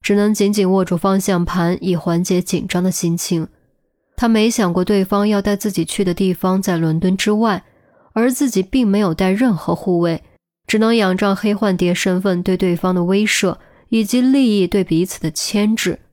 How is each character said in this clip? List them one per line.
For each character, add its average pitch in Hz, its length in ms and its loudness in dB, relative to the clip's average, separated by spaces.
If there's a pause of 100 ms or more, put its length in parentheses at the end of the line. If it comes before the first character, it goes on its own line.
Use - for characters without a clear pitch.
只 202 140 0
能 208 180 2
紧 208 180 2
紧 202 180 2
握 190 140 2
住 180 140 -2
方 196 220 0
向 185 260 0
盘 175 360 -2
以 180 140 -2
缓 170 260 -2
解 180 200 0
紧 185 260 -4
张 180 160 -2
的 185 80 0
心 170 260 -2
情。 165 300 -4 (680)
他 240 100 0
没 226 220 4
想 185 240 0
过 180 100 0
对 196 220 2
方 202 220 0
要 208 140 0
带 202 140 0
自 202 160 -4
己 165 140 -2
去 - 180 -2
的 175 100 0
地 185 200 0
方 190 280 0
在 180 160 -2
伦 160 220 0
敦 190 180 0
之 208 140 -2
外， 214 340 0 (480)
而 240 180 0
自 262 180 0
己 190 140 0
并 247 240 0
没 196 120 2
有 190 140 2
带 190 180 0
任 220 220 2
何 170 220 -2
护 175 240 -2
卫， 165 240 -2 (440)
只 220 120 0
能 226 160 2
仰 190 220 2
仗 196 180 0
黑 208 180 -2
幻 202 220 0
蝶 175 180 0
身 185 280 0
份 185 200 0
对 185 140 0
对 180 220 0
方 185 180 0
的 175 80 0
威 196 220 2
慑 - 320 -2 (320)
以 220 160 0
及 247 160 0
利 254 360 4
益 185 80 2
对 185 200 0
彼 160 200 0
此 - 140 -12
的 160 100 -4
牵 208 460 -2
制。 175 240 -4 (140)